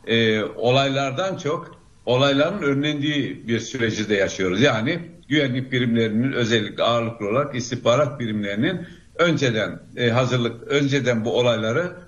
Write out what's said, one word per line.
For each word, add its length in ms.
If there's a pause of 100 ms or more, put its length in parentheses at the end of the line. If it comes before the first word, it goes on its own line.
e, 360
olaylardan 920
çok 400 (280)
olayların 560
önlendiği 840
bir 120
süreci 500
de 60
yaşıyoruz. 460
Yani 380 (300)
güvenlik 420
birimlerinin 600
özellikle 520
ağırlıklı 460
olarak 260
istihbarat 640
birimlerinin 600 (340)
önceden, 640 (180)
e, 120
hazırlık, 580
önceden 580
bu 140
olayları 520 (160)